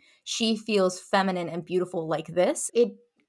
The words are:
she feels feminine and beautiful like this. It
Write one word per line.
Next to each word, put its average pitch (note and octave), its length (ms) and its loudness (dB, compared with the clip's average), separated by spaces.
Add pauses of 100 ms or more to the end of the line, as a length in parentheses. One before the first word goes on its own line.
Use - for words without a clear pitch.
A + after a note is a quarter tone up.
(240)
she A3+ 320 0
feels G3 440 0
feminine F#3 480 0
and E3 160 -6
beautiful F3 440 -2
like D#3 180 -2
this. F3+ 480 0
It A#3 220 4 (320)